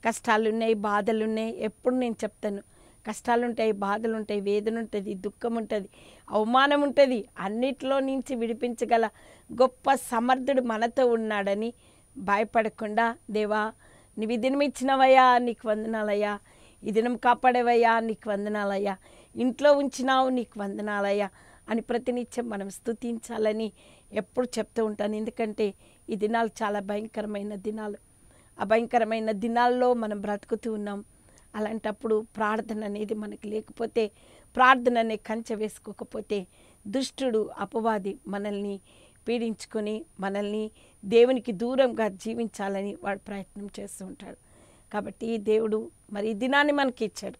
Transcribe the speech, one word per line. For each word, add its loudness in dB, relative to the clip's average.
కష్టాలున్నాయి, 2
బాధలున్నాయి. 0
ఎప్పుడు -2
నేను -4
చెప్తాను, -6
కష్టాలుంటాయి, 0
బాధలుంటాయి, -4
వేదన 0
ఉంటది, -6
దుఃఖం -6
ఉంటది, -4
అవమానం 4
ఉంటది. 4
అన్నిటిలో -2
నుంచి -4
విడిపించగల 0
గొప్ప 2
సమర్థుడు 2
మనతో 2
ఉన్నాడని -2
భయపడకుండా, 0
"దేవా, 0
నీవు -2
ఈ 0
దినం 2
ఇచ్చినవయ్యా, 6
నీకు -6
వందనాలయ్యా, 0
ఈ -4
దినం 2
కాపాడేవయ్యా, 4
నీకు -8
వందనాలయ్యా, -2
ఇంట్లో 4
ఉంచినావు, 2
నీకు -6
వందనాలయ్యా" -2
అని -2
ప్రతినిత్యం -4
మనం -8
స్తుతించాలని -4
ఎప్పుడు -4
చెప్తూ -4
ఉంటాను. -4
ఎందుకంటే -2
ఈ -2
దినాలు 0
చాలా -2
భయంకరమైన -6
దినాలు. -8
ఆ -2
భయంకరమైన 2
దినాల్లో 4
మనం -4
బ్రతుకుతూ -4
ఉన్నాం. -6
అలాంటప్పుడు -2
ప్రార్థన -2
అనేది -4
మనకి -12
లేకపోతే, -4
ప్రార్థన 6
అనే -2
కంచె -4
వేసుకోకపోతే, -8
దుష్టుడు, 0
అపవాది -2
మనల్ని -6
పీడించుకొని, -4
మనల్ని -4
దేవునికి 6
దూరంగా 2
జీవించాలని -6
వాడు -6
ప్రయత్నం -12
చేస్తూ -14
ఉంటాడు. -18
కాబట్టి -6
దేవుడు 4
మరి -4
ఈ -4
దినాన్ని 4
మనకి 0
ఇచ్చాడు. -12